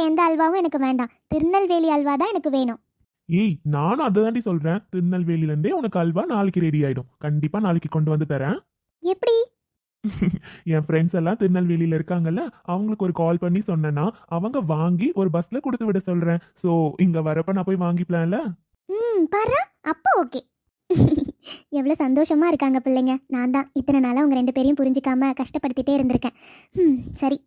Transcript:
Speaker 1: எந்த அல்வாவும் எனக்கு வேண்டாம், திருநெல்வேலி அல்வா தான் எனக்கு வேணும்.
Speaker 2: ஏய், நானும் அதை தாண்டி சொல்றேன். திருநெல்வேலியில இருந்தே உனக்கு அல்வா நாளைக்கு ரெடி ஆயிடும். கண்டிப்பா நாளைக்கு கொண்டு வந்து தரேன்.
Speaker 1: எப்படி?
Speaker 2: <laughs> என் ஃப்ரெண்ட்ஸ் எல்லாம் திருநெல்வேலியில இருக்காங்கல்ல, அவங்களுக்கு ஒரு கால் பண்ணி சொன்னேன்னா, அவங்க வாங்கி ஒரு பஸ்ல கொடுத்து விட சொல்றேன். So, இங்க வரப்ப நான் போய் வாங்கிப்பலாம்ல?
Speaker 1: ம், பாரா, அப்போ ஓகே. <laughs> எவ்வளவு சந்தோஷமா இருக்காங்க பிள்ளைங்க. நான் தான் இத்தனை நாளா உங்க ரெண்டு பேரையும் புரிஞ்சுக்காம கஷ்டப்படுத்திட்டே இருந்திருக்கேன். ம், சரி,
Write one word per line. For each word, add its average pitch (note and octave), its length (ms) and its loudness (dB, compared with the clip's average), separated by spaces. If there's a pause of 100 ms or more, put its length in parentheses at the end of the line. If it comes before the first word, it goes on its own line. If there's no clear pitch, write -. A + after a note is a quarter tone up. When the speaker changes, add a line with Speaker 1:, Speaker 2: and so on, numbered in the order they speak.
Speaker 1:
எந்த D#4+ 220 2
அல்வாவும் E4 400 2
எனக்கு D#4 160 0
வேண்டாம், C4 320 0 (180)
திருநெல்வேலி E4+ 600 2
அல்வா C#4+ 280 2
தான் E4+ 120 0
எனக்கு E4+ 220 -2
வேணும். C4 320 -2 (460)
Speaker 2:
ஏய், F#3 260 2 (100)
நானும் E3 420 0
அதை G#3 160 2
தாண்டி A#3 180 0
சொல்றேன். D#3+ 480 -2
திருநெல்வேலியில E3+ 640 -2
இருந்தே D3+ 180 0
உனக்கு C#4+ 280 -2
அல்வா E3 260 0
நாளைக்கு G3+ 360 -2
ரெடி D#3 220 0
ஆயிடும். C3 260 -4 (100)
கண்டிப்பா D3+ 420 -2
நாளைக்கு E3+ 280 0
கொண்டு D#3 220 0
வந்து D3+ 180 0
தரேன். D3 300 -2 (440)
Speaker 1:
எப்படி? F#4+ 340 0 (680)
Speaker 2:
<laughs> G3 380 -4 (220)
என் D#3 200 0
ஃப்ரெண்ட்ஸ் E3 280 0
எல்லாம் F3 240 0
திருநெல்வேலியில F3 600 0
இருக்காங்கல்ல, E3 460 -2 (200)
அவங்களுக்கு G3+ 420 -4
ஒரு F3+ 80 -2
கால் E3+ 260 0
பண்ணி F3 200 0
சொன்னேன்னா, D#3 460 -2 (220)
அவங்க A3 340 -4
வாங்கி F3 540 0
ஒரு F#3+ 180 0
பஸ்ல E3+ 280 -4
கொடுத்து A#3 260 -4
விட G3 120 0
சொல்றேன். F3 400 -2 (160)
So, - 160 -2 (280)
இங்க E3+ 220 2
வரப்ப D#3+ 320 -2
நான் F#3+ 120 -2
போய் F#3+ 180 -2
வாங்கிப்பலாம்ல? F3 560 -2 (500)
Speaker 1:
ம், G#4+ 420 0
பாரா, A#4 300 0 (200)
அப்போ - 380 -2
ஓகே. C4 220 -4 (500)
<laughs> D4 440 2 (360)
எவ்வளவு C#4+ 280 0
சந்தோஷமா D4 480 2
இருக்காங்க C4+ 320 2
பிள்ளைங்க. B3+ 360 0 (120)
நான் B3 240 -2
தான் C#4 240 0
இத்தனை C#4 260 2
நாளா B3+ 220 2
உங்க C#4+ 120 4
ரெண்டு B3+ 180 0
பேரையும் C4+ 240 2
புரிஞ்சுக்காம C4+ 560 2
கஷ்டப்படுத்திட்டே C4 640 -2
இருந்திருக்கேன். B3+ 420 0 (380)
ம், D#4+ 220 4 (180)
சரி, C#4 220 -2 (100)